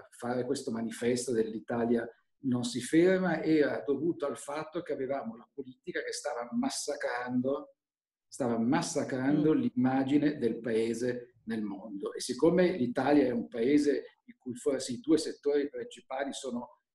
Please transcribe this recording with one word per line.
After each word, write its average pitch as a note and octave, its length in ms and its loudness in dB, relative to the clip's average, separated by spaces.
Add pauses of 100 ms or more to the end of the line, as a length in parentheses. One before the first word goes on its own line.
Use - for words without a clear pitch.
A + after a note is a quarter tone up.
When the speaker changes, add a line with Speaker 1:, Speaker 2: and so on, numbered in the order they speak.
(160)
Speaker 1:
fare B2 280 -4
questo B2+ 260 -4
manifesto A#2 600 -2
dell'Italia A2+ 760 0 (360)
non B2 180 2
si A#2+ 180 -4
ferma, E3+ 640 4
era D3 420 4
dovuto C#3+ 420 0
al B2 100 -4
fatto D#3 460 -8
che D3 100 -8
avevamo B2+ 440 -6
la A#2 160 -20
politica C#3+ 500 -10
che A#2 100 -8
stava A#2+ 400 -6
massacrando, B2+ 1200 -2 (520)
stava A#2+ 300 -2
massacrando C#3+ 960 2
Speaker 2:
Mm. C3+ 40 4
Speaker 1:
l'immagine C3 800 2
del A#2 220 0
paese A#2 720 -2 (100)
nel A2 180 -4
mondo. G2 500 -8
E - 80 -10
siccome E3 560 4
l'Italia C3 500 4
è B2 40 2
un A#2+ 180 -2
paese C#3 760 2
in - 140 -20
cui A#2+ 160 -10
forse C3 380 -2
i A#2+ 80 -6
due D3 180 4
settori C#3+ 500 0
principali C3 640 -8
sono A#2+ 480 -8 (140)